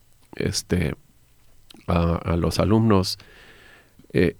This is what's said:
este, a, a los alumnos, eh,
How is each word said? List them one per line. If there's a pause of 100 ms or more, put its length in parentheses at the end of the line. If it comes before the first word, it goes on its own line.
(360)
este, (920)
a,
a
los
alumnos, (960)
eh,